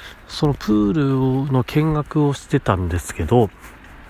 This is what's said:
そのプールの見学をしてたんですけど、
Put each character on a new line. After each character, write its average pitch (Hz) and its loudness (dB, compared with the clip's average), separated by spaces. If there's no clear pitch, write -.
そ - -2
の 139 2
プ 214 0
ー 135 0
ル 139 -4
の 127 2
見 156 0
学 151 0
を 139 0
し - -10
て - 0
た 104 0
ん 90 -2
で 85 -2
す - -10
け - -4
ど、 113 4